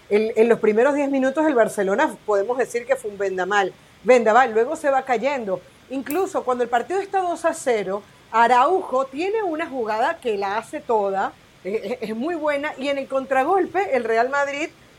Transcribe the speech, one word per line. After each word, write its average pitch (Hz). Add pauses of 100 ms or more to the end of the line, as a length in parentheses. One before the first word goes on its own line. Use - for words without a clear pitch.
En, 220
en 233
los 226
primeros 226
diez 285
minutos 269
el 311
Barcelona 214 (160)
podemos 214
decir 233
que 262
fue 226
un 202
vendaval, 190 (300)
vendaval, 233
luego 240
se 302
va 262
cayendo. 233 (300)
Incluso 285
cuando 247
el 233
partido 240
está 392
dos 349
a 320
cero, 208 (300)
Araujo 254
tiene 392
una 320
jugada 254
que 214
la 196
hace 254
toda, 208 (300)
eh, 208
eh, 247
es 220
muy 302
buena, 294
y 269
en 285
el 269
contragolpe 269
el 240
Real 226
Madrid, 285 (300)